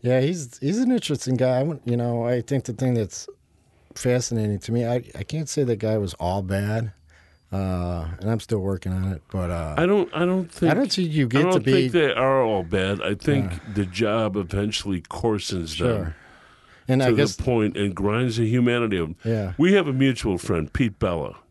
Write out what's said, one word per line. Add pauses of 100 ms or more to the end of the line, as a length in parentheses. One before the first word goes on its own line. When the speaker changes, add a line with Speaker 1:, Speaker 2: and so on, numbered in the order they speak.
Speaker 1:
Yeah,
he's,
he's
an
interesting
guy.
I
wouldn't,
you
know,
I
think
the
thing
that's (680)
fascinating
to
me,
I, (120)
I
can't
say
the
guy
was
all
bad, (600)
uh, (100)
and
I'm
still
working
on
it,
but,
uh,
Speaker 2:
I
don't,
I
don't
think,
Speaker 1:
I
don't
think
you
Speaker 2:
I
Speaker 1:
get
Speaker 2:
don't
Speaker 1:
to
be (180)
Speaker 2:
think
they
are
all
bad.
I
think
Speaker 1:
Yeah. (160)
Speaker 2:
the
job
eventually
coarsens
them
Speaker 1:
Sure. (720)
And
Speaker 2:
to
Speaker 1:
I
guess
Speaker 2:
the
point
and
grinds
the
humanity
of
them.
Speaker 1:
Yeah.
Speaker 2:
We
have
a
mutual
friend,
Pete
Bella. (140)